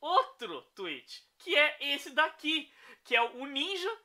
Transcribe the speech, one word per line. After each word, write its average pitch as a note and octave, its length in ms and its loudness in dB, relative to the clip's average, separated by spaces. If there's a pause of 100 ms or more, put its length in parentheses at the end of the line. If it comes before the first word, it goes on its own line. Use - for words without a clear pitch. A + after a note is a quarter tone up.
outro C#4 640 0 (140)
tweet, D#3 480 -10 (140)
que - 180 0
é D4 200 6 (180)
esse C#4 160 -6
daqui, D4+ 640 0 (300)
que A#3+ 140 0
é A#3 40 6
o B3 260 -2
Ninja F4+ 580 -4